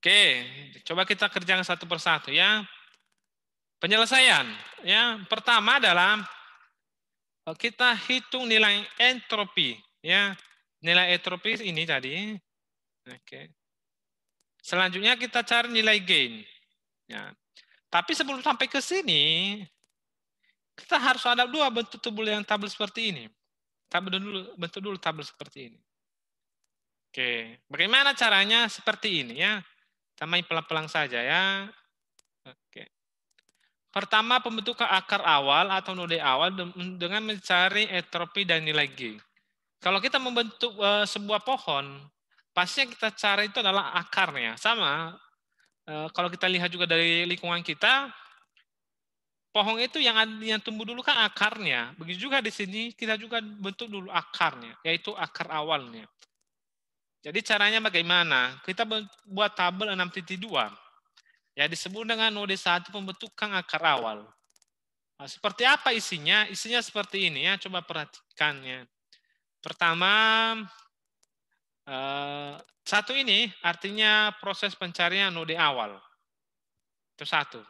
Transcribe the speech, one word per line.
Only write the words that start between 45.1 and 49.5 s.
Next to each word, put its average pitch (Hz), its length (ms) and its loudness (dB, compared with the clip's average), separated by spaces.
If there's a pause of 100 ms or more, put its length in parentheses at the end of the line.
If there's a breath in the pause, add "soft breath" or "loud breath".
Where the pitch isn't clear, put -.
eh, 156 240 -8
kalau 175 160 -2
kita 185 240 -2
lihat 175 160 0
juga 175 160 -2
dari 170 400 2
lingkungan 175 400 -4
kita, 247 480 2 (1400)